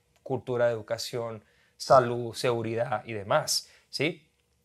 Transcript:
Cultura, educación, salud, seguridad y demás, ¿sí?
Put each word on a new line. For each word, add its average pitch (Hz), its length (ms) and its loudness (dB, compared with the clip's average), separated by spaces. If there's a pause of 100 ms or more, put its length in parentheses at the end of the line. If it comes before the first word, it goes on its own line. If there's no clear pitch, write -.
(240)
Cultura, 120 460 0
educación, 113 760 -6 (320)
salud, 120 580 4
seguridad 113 720 -2
y 117 60 -10
demás, 113 560 0 (220)
¿sí? 165 380 -4 (360)